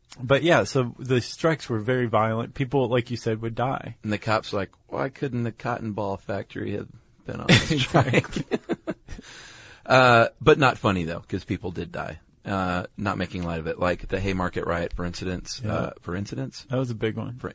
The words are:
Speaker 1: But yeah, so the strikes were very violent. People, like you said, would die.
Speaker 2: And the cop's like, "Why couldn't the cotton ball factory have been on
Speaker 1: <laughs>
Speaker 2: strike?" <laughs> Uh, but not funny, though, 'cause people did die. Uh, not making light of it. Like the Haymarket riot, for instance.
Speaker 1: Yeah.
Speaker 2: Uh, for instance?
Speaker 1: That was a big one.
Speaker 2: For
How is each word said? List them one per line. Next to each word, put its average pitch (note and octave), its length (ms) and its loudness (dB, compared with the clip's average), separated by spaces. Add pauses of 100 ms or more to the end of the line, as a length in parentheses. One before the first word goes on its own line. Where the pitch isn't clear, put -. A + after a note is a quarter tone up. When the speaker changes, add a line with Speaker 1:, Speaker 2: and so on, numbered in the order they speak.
(220)
Speaker 1:
But C3 220 2
yeah, D#3 200 6
so B2 340 0
the B2+ 220 0
strikes - 480 -2
were A2+ 120 0
very B2 260 0
violent. A2+ 480 0
People, C3 340 0
like B2 220 0
you A#2+ 60 -4
said, A2+ 260 -2
would A2+ 140 -6
die. A#2+ 480 -4
Speaker 2:
And G#2+ 80 -2
the G#2+ 60 0
cop's A2 340 0
like, G2 180 -2 (160)
"Why C#3 220 -4
couldn't B2+ 340 -4
the A#2 80 -2
cotton A2+ 420 -6
ball G2 240 -4
factory G2+ 600 -6
have - 100 -8 (400)
been A#2+ 140 -8
on - 80 -2
Speaker 1:
<laughs> D#3 300 4
Speaker 2:
strike?" C3 480 2
<laughs> - 380 -6 (1200)
Uh, B2 420 8 (120)
but D3+ 180 8
not C3 200 4
funny, F#2+ 260 2
though, E2+ 240 -6
'cause F#2+ 160 -4
people F#2 260 -4
did E2+ 220 -8
die. - 260 -8 (260)
Uh, F#2 400 0 (120)
not G2 220 -2
making F2+ 240 -4
light E2+ 180 -4
of D#2+ 60 -6
it. E2 120 -4
Like F2+ 300 0
the F#2+ 120 -2
Haymarket F#2 460 -2
riot, E2+ 280 -2
for F2+ 100 -4
instance. F2+ 600 -6
Speaker 1:
Yeah. G#2+ 100 -2
Speaker 2:
Uh, - 160 -2 (100)
for - 160 -8
instance? A#2 540 -8
Speaker 1:
That B2+ 80 0
was C3 120 -2
a A#2 40 -6
big G#2+ 220 -4
one. A2 220 -8
Speaker 2:
For - 160 -8